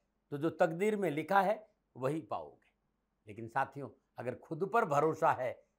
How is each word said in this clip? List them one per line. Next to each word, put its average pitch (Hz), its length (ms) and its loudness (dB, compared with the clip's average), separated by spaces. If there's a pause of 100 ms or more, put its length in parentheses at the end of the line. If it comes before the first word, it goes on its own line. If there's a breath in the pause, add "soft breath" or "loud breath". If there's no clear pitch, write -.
(300)
तो 147 80 -6
जो 156 120 0
तकदीर 180 460 2
में 190 160 0
लिखा 156 300 2
है 202 280 0 (280)
वही 143 240 -2
पाओगे। 85 460 -10 (600)
लेकिन 110 200 -12
साथियों, 135 420 -4 (280)
अगर 123 180 -6
खुद 165 380 -6
पर 226 120 4
भरोसा 151 460 2
है 127 320 -4 (160)